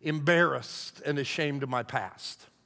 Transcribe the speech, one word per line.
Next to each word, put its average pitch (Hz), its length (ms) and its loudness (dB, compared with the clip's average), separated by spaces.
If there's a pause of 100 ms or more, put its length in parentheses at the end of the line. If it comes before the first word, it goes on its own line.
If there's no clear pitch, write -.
embarrassed 151 1040 2
and 147 120 0
ashamed 143 460 -2
of 131 60 -6
my 123 140 0
past. - 640 -6 (180)